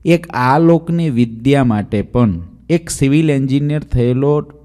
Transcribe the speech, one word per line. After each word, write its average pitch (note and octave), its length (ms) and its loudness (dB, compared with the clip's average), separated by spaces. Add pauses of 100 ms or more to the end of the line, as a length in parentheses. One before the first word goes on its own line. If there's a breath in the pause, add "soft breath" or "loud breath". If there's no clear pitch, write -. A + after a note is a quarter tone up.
એક E3+ 260 0
આ B2+ 280 0
લોકની E3 520 2
વિદ્યા A#2+ 540 0
માટે G#2 380 -2
પણ G#2 380 0 (300)
એક E3+ 200 -2
સિવિલ D3 400 0
એન્જિનિયર C#3+ 500 -2
થયેલો C3+ 680 -2 (140)